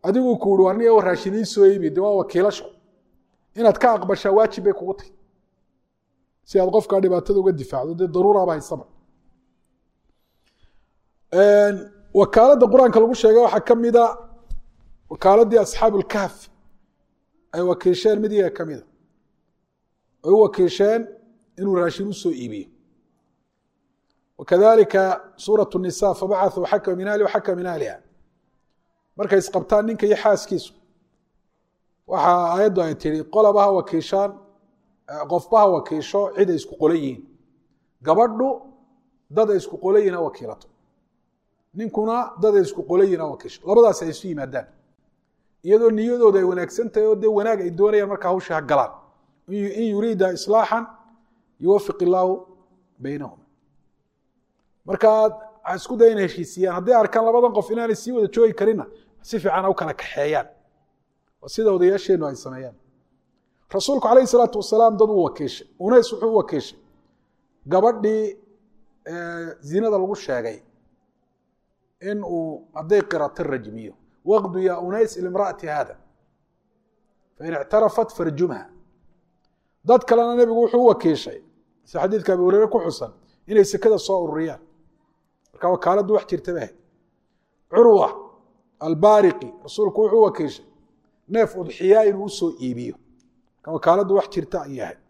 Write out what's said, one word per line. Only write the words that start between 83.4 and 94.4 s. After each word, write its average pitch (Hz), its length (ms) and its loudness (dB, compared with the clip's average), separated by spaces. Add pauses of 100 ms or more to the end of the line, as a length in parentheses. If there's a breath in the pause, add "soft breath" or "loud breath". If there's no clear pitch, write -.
inay 202 180 4
sekada 208 340 0
soo 185 240 -4
ururiyaan. 156 360 -8 (920)
Marka - 160 -4
wakaaladdu 185 440 0
wax 214 140 0
jirta 180 260 -8
bay 151 100 -8
ahayd. - 120 -16 (920)
Curwa 202 380 6 (720)
al-Baariqi, 165 720 2 (100)
rasuulku 208 380 -4
wuxuu 214 180 2
u 220 40 8
wakiishay 160 420 -4 (640)
neef 220 260 -2
udxiyaa 190 500 2
inuu 196 200 0
u 202 40 -8
soo 170 220 -6 (100)
iibiyo. 123 340 -10 (640)
Marka - 140 -16
wakaaladdu 185 440 0
wax - 140 0
jirta 175 320 -8